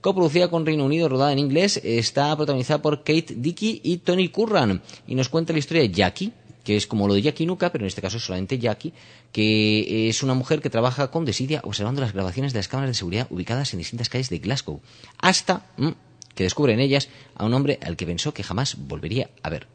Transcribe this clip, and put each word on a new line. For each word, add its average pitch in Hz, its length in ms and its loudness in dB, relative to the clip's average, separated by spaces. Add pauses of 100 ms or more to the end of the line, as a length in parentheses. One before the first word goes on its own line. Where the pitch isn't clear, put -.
Coproducida 175 480 2
con 165 160 0
Reino 151 200 2
Unido, 156 240 2
rodada 135 240 2
en 135 60 2
inglés, 147 440 2
está 127 520 0
protagonizada 147 460 0
por 147 180 2
Kate 160 360 0
Dickie 175 480 -2
y 175 140 0
Tony 180 320 2
Curran, 170 520 2 (240)
y 123 100 -6
nos 131 140 2
cuenta 165 240 0
la 156 60 2
historia 156 240 2
de 107 80 2
Jackie, 98 400 2 (320)
que 104 120 2
es 104 120 0
como 101 200 2
lo 101 60 4
de 101 80 4
Jackie 151 240 0
Nuka, 175 260 -2
pero 110 120 -4
en 98 60 -2
este - 120 -8
caso 104 160 -6
es 113 60 -8
solamente 92 340 -4
Jackie, 117 340 -2 (400)
que 107 760 2
es 113 140 -2
una 131 100 2
mujer 131 280 0
que 147 100 -4
trabaja 123 400 0
con 165 140 -2
desidia 135 380 -2
observando 110 380 -4
las 120 100 -2
grabaciones 98 420 -2
de 113 60 -2
las 95 80 -4
cámaras 135 220 -2
de 120 60 -2
seguridad 98 340 -2
ubicadas 117 440 -4
en 104 40 -6
distintas 117 320 -6
calles 127 220 -4
de 87 80 -4
Glasgow, 98 420 -6 (380)
hasta, - 480 2 (100)
mm, 143 120 0 (440)
que - 100 -2
descubre 120 300 2
en 107 60 2
ellas 135 300 2 (260)
a - 100 -4
un 113 80 2
hombre 139 300 2
al 85 140 -6
que 82 100 -4
pensó 85 260 -4
que - 80 -10
jamás 110 380 -4
volvería 78 500 -4 (140)
a 80 80 -6
ver. - 240 -8